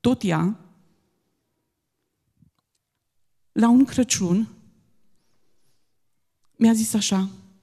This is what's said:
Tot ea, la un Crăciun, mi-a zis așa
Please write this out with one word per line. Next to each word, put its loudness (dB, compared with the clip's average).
Tot -2
ea, -2
la 2
un 6
Crăciun, -2
mi-a 4
zis -2
așa -2